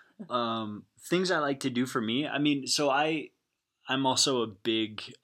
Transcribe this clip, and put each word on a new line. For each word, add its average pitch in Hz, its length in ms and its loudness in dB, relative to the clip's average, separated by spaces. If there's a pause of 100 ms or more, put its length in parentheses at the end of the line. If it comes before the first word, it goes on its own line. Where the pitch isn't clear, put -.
(300)
Um, 113 540 -2 (260)
things 180 220 2
I 170 80 2
like 143 220 0
to 135 80 -2
do 123 160 0
for 127 160 -2
me. 120 260 0
I 127 100 -4
mean, 143 300 2
so 143 220 2
I, 151 400 0 (600)
I'm 135 160 0
also 143 380 2
a 110 40 -2
big, 110 540 -2 (220)